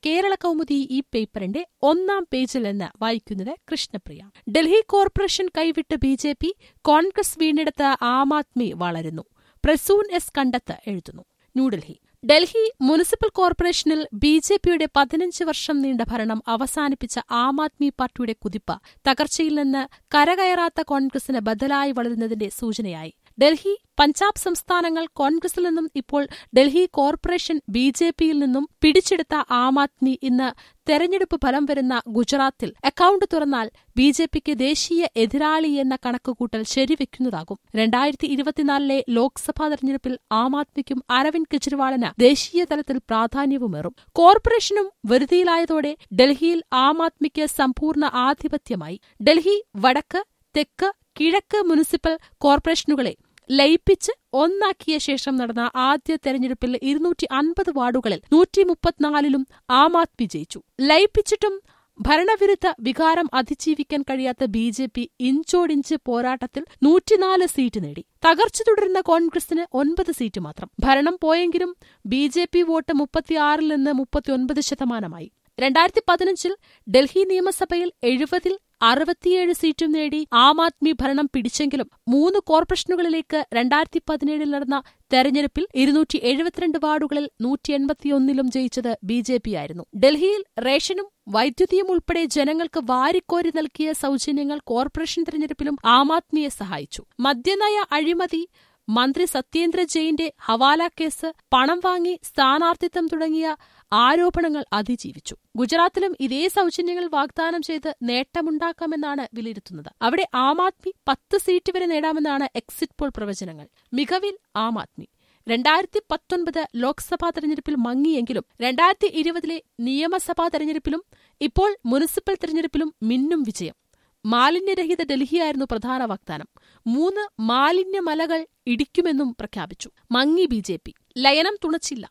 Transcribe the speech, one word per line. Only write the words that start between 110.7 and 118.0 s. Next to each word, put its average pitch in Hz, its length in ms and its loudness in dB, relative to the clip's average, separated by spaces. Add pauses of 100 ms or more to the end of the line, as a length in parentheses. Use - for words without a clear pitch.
പത്ത് - 340 -2
സീറ്റ് 359 340 0
വരെ 359 140 -4
നേടാമെന്നാണ് 302 600 -2 (100)
എക്സിറ്റ് - 400 -10
പോൾ 294 120 -4
പ്രവചനങ്ങൾ. 190 580 -10 (260)
മികവിൽ 370 420 -2 (220)
ആം 220 220 -2
ആദ്മി. - 280 -12 (400)
രണ്ടായിരത്തി 302 580 0
പത്തൊൻപത് 320 580 -6 (140)
ലോക്സഭാ 285 540 -4
തെരഞ്ഞെടുപ്പിൽ 302 460 -4
മങ്ങിയെങ്കിലും 254 680 0 (160)